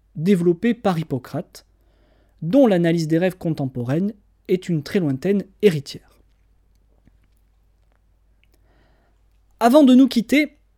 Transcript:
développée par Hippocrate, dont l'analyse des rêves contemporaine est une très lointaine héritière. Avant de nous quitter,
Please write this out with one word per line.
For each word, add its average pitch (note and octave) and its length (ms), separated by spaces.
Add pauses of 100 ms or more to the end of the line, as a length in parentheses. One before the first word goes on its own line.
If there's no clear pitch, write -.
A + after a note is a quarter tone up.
(140)
développée F3 600
par F#3+ 240
Hippocrate, - 640 (800)
dont A#3 240
l'analyse E3+ 420
des D#3+ 80
rêves F3+ 220
contemporaine D3 760 (340)
est F3+ 220
une D#3+ 140
très - 180
lointaine F3+ 440 (180)
héritière. - 580 (3500)
Avant B3+ 260
de B3+ 100
nous B3+ 140
quitter, C#4 500 (200)